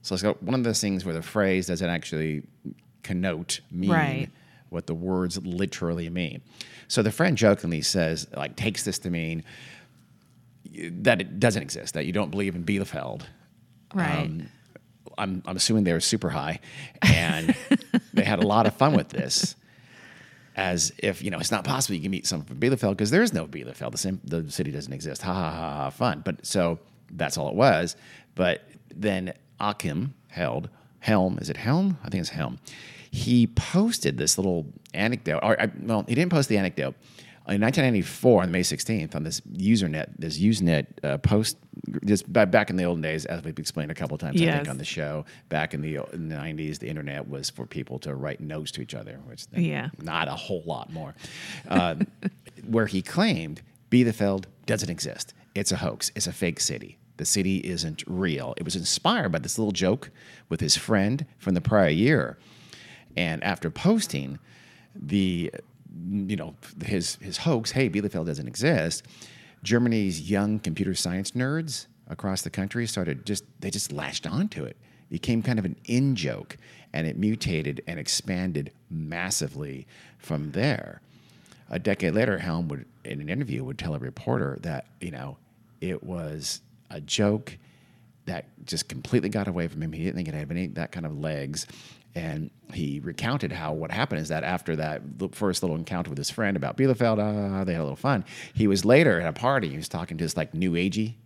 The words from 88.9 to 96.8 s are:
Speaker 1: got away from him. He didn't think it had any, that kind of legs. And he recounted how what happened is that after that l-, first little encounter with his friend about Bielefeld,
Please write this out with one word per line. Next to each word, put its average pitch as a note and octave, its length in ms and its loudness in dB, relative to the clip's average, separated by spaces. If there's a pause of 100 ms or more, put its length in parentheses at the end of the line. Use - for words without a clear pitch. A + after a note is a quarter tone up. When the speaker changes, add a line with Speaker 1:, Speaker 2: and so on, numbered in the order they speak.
Speaker 1:
got G#2 180 -2
away E2+ 200 -2
from D#2 140 -6
him. D#2+ 100 -4
He D#2+ 120 -6
didn't F2+ 120 -2
think E2+ 120 -4
it D2+ 80 -6
had D2+ 160 -6
any, F2 160 -2
that - 240 -6
kind E2+ 140 -8
of D2+ 140 -6
legs. D2 460 -4 (500)
And D#2 340 -6 (240)
he C#2+ 280 -4
recounted G#2 500 -4
how D#2 220 -6
what D#2+ 180 -6
happened G#2+ 300 -2
is D#2 80 -6
that D#2 140 -2
after E2+ 340 -2
that D2+ 260 -4 (180)
l-, F#2+ 100 -4
first F#2+ 300 0
little E2+ 140 0
encounter E2 340 -4
with C#2+ 80 -6
his C#2+ 140 -4
friend G2 260 0
about C#2 180 -4
Bielefeld, A#2 440 4